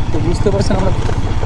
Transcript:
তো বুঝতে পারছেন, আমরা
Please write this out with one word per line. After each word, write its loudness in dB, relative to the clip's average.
তো 0
বুঝতে 0
পারছেন, 0
আমরা 0